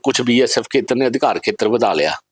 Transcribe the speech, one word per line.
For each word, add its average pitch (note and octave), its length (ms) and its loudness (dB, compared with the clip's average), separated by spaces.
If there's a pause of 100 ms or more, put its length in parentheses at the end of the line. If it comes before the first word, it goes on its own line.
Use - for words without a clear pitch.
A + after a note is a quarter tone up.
ਕੁਛ B2+ 200 0
ਬੀ A#2+ 180 2
ਐਸ B2 180 2
ਐਫ A#2 140 -2
ਖੇਤਰ B2+ 220 0
ਨੇ C3 120 0
ਅਧਿਕਾਰ B2 320 0
ਖੇਤਰ G#2+ 300 -2
ਵਧਾ A2 240 2
ਲਿਆ, D#2 240 0 (160)